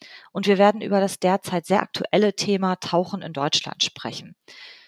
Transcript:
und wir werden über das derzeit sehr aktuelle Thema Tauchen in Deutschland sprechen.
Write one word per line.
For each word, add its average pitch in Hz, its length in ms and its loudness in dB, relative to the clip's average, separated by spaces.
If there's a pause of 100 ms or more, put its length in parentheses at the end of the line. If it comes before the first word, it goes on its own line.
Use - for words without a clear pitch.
(320)
und 190 140 -4
wir 196 140 6
werden 208 220 6
über 202 180 0
das 190 180 0
derzeit 185 480 0
sehr 196 160 2
aktuelle - 540 0
Thema 190 400 0
Tauchen 180 480 -2
in 160 100 -10
Deutschland - 500 -2
sprechen. - 520 -10 (520)